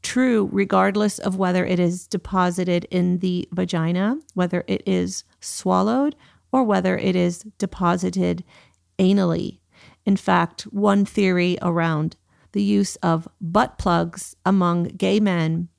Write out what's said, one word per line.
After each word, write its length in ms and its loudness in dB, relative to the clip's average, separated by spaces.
true 520 2
regardless 640 2
of 160 -4
whether 300 0
it 140 0
is 280 -2
deposited 760 -2
in 320 0
the 340 -2
vagina, 680 -2
whether 320 -2
it 180 -2
is 400 -2
swallowed, 760 0
or 100 4
whether 340 2
it 200 0
is 220 0
deposited 880 -2
anally. 600 2
In 100 4
fact, 480 0
one 400 2
theory 580 2
around 540 0
the 100 0
use 340 0
of 300 0
butt 360 -2
plugs 560 -2
among 400 2
gay 340 0
men 480 0